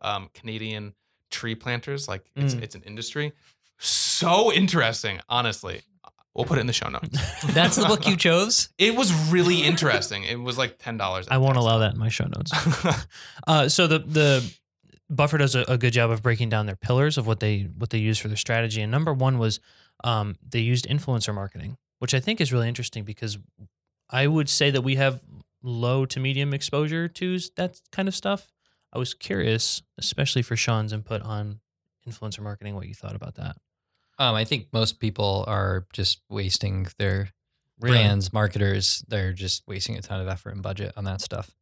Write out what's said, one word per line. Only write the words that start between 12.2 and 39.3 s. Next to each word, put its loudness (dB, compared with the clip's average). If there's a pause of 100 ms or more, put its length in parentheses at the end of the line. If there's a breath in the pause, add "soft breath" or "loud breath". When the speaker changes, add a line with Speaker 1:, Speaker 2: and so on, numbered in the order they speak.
Speaker 2:
notes. -6
Speaker 1:
<laughs> 0 (400 loud breath)
Speaker 2:
Uh, 4
so 4
the, 4
the 2 (560)
Buffer 2
does 4
a, 2
a 2
good 2
job 4
of 0
breaking 2
down 0
their -6
pillars 2
of 0
what 0
they, 0 (140)
what -6
they -2
use 2
for -6
their -4
strategy. -2
And -4
number 0
one 2
was, 0 (420 soft breath)
um, -2 (120)
they -2
used 0
influencer -2
marketing, -10 (240)
which -2
I 2
think -4
is 0
really 2
interesting -6
because -8 (720)
I 2
would 2
say 4
that 2
we 2
have 2 (420)
low 0
to -6
medium -2
exposure -2
to -4
s-, -6
that -6 (120)
kind -2
of -4
stuff. -4 (400)
I -6
was -4
curious, 0 (160)
especially 0
for -2
Sean's 0
input -6
on -6 (480)
influencer -12
marketing, -10
what -10
you -12
thought -12
about -12
that. -10 (600)
Speaker 3:
Um, 2
I 2
think -4
most 0
people 0
are 0
just -2 (100)
wasting -2 (120)
their -2 (500)
Speaker 2:
Really? 6
Speaker 3:
brands, 4
marketers, 0
they're -2